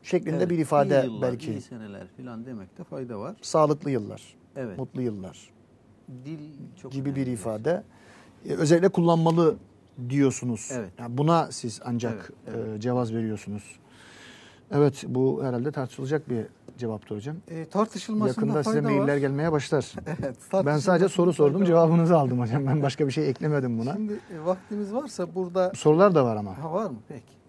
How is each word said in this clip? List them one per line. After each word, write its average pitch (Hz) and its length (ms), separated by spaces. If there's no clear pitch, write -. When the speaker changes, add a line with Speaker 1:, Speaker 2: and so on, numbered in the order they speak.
Speaker 1:
şeklinde 165 340
Speaker 2:
Evet, 175 120
Speaker 1:
bir 175 100
ifade 143 420
Speaker 2:
iyi 131 40
yıllar, 120 260
Speaker 1:
belki. 117 200
Speaker 2:
iyi 104 100
seneler 101 460
filan 120 280
demekte 113 380
fayda 123 360
var. 147 220
Speaker 1:
"Sağlıklı 151 500
yıllar", 104 440
Speaker 2:
Evet. 117 220
Speaker 1:
"mutlu 127 240
yıllar" 98 480
Speaker 2:
Dil 156 140
çok 131 100
Speaker 1:
gibi 135 240
bir 139 60
Speaker 2:
önemli. 127 120
Speaker 1:
ifade. 120 500
E, - 40
özellikle 170 360
kullanmalı 165 680
diyorsunuz. 127 640
Speaker 2:
Evet. 110 160
Speaker 1:
Yani 120 180
buna 156 340
siz - 340
ancak, 113 460
Speaker 2:
Evet, 110 180
evet. 110 120
Speaker 1:
e, 104 40
cevaz 123 320
veriyorsunuz. 107 500
Evet, 143 360
bu 131 360
herhalde 127 280
tartışılacak 139 580
bir 113 160
cevaptı 110 380
hocam. 123 200
Speaker 2:
E, 160 180
tartışılmasında 208 800
Speaker 1:
Yakında 147 180
size - 180
Speaker 2:
fayda 143 140
Speaker 1:
mailler 139 180
Speaker 2:
var. 143 40
Speaker 1:
gelmeye 143 340
başlar. 147 480
Speaker 2:
<laughs> - 80
Evet, 143 280
Speaker 1:
Ben 160 240
sadece 143 40
soru 175 500
Speaker 2:
tartışılmasında - 20
Speaker 1:
sordum, 147 200
Speaker 2:
fayda 180 60
var. 196 60
Speaker 1:
cevabınızı 165 520
aldım 123 220
hocam. 123 280
Ben 143 160
başka 139 240
bir 131 40
şey 147 180
eklemedim 131 500
buna. 123 140
Speaker 2:
Şimdi, 208 200
e, 170 320
vaktimiz 196 480
varsa 190 420
burada 180 400
Speaker 1:
Sorular 170 400
da 139 100
var 113 100
ama. 101 280
Speaker 2:
Ha, 160 100
var 202 160
mı? 123 80
Peki. 143 160